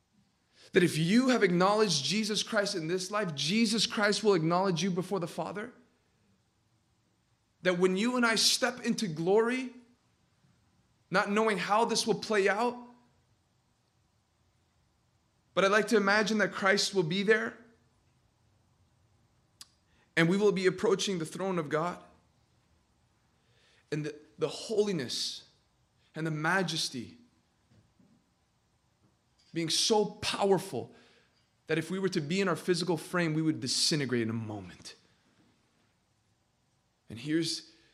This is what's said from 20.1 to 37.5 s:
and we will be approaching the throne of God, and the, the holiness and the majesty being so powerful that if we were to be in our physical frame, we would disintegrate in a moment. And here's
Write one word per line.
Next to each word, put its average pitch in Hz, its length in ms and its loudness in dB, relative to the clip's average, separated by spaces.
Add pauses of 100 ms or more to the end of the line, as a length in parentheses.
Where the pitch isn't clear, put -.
and 165 140 4
we 185 80 2
will 208 160 4
be 185 140 0
approaching 185 520 0
the 156 80 -6
throne 185 320 -4
of 151 120 -6
God, 156 320 -4 (1900)
and 151 140 -4
the, 147 100 -8 (240)
the 151 100 0
holiness 196 960 -2 (720)
and 160 120 -6
the 160 40 -2
majesty 156 840 -2 (2250)
being 160 180 -4
so 214 340 2
powerful 190 880 -2 (720)
that 160 120 0
if 160 120 -6
we 185 80 -4
were 190 120 -2
to 185 100 -2
be 165 220 -2
in 190 60 2
our 165 80 0
physical 170 420 -2
frame, 170 340 -2
we 156 80 0
would 156 180 0
disintegrate 123 640 0
in 113 80 -2
a 113 60 -4
moment. 107 600 -10 (2250)
And 107 100 -14
here's 151 520 -4 (240)